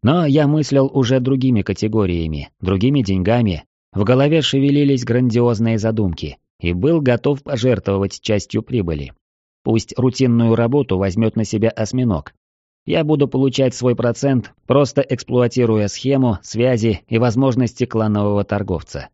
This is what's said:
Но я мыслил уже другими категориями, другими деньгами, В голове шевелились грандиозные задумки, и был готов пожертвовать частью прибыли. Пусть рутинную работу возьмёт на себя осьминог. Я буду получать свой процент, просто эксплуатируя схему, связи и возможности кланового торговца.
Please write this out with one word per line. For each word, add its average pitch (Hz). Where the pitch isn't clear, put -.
Но 160
я 147
мыслил 139
уже 131
другими 127
категориями, 90
другими 104
деньгами, 98
В 98
голове 143
шевелились 139
грандиозные 117
задумки, 101
и 87
был 139
готов 135
пожертвовать 98
частью 110
прибыли. 82
Пусть -
рутинную 117
работу 117
возьмёт 98
на 113
себя 110
осьминог. 113
Я 160
буду 147
получать 131
свой 123
процент, 120
просто 139
эксплуатируя 120
схему, 127
связи 113
и 113
возможности 120
кланового 104
торговца. 92